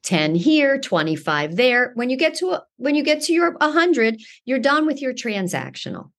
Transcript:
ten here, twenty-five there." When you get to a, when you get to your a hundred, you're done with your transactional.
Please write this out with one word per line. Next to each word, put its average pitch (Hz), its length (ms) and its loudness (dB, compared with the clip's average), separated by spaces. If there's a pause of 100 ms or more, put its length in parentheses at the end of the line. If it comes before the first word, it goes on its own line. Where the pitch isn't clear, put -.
ten 156 320 0
here, 277 440 2
twenty-five 156 760 -2
there." 247 400 2
When 240 140 -4
you 262 80 -2
get 320 180 2
to 370 160 -2
a, - 120 -4 (140)
when 285 180 0
you 294 80 2
get 302 200 2
to 339 100 0
your 339 280 2
a 302 100 2
hundred, 262 480 2 (260)
you're 262 140 0
done 285 260 2
with 285 160 -2
your 254 120 -4
transactional. 175 1040 -6